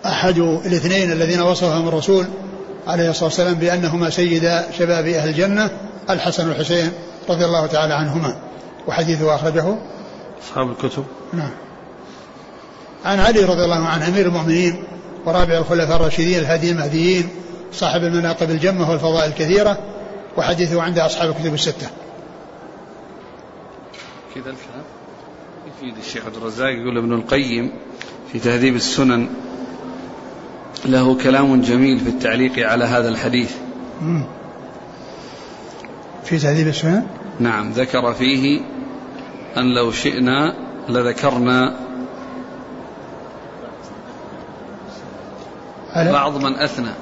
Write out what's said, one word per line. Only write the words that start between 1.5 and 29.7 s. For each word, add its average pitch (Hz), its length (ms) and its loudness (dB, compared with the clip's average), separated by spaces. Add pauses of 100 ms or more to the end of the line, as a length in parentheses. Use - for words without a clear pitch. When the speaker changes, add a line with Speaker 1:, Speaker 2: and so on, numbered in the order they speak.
Speaker 1:
الرسول 180 380 4 (640)
عليه 170 220 2
الصلاة 160 160 0
والسلام 175 280 2
بأنهما 170 560 2
سيدا 170 560 2 (140)
شباب 170 260 4
أهل 160 240 2
الجنة، 196 400 2 (400)
الحسن 175 400 0
والحسين 165 420 2 (380)
رضي 170 160 4
الله 165 200 4
تعالى 156 280 2
عنهما، 147 420 0 (520)
وحديثه 156 480 2
أخرجه 160 400 2 (720)
Speaker 2:
أصحاب 127 240 -2
الكتب. 135 340 -4 (280)
Speaker 1:
نعم. 156 180 -4 (1500)
عن 196 140 4
علي 214 200 8
رضي 180 240 6
الله 165 240 2
عنه 160 200 0
أمير 190 180 4
المؤمنين 175 580 2 (420)
ورابع 170 320 4
الخلفاء 160 380 2
الراشدين 170 440 4
الهادي 160 320 2
المهديين 170 580 2 (440)
صاحب 170 300 0
المناقب 170 460 0
الجمة 165 420 2
والفضائل 160 380 2
الكثيرة، 196 480 4 (600)
وحديثه 170 440 2
عند 170 180 2
أصحاب 160 300 2
الكتب 151 240 -2
الستة. 143 340 -2 (2500)
Speaker 2:
كذا 131 80 -12
الكلام 127 400 -14 (840)
يفيد 131 300 -12
الشيخ 110 280 -10
عبد 110 100 -10
الرزاق، 113 340 -4
يقول: 120 280 -2
"ابن 117 160 0
القيم 117 580 0 (600)
في 117 80 -6
تهذيب 120 360 4
السنن 120 520 2 (1600)